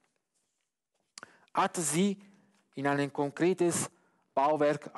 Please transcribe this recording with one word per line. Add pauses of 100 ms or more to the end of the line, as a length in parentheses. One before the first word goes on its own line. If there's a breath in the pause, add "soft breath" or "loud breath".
(1500 loud breath)
hat
sie (560 loud breath)
in
ein
konkretes (420 soft breath)
Bauwerk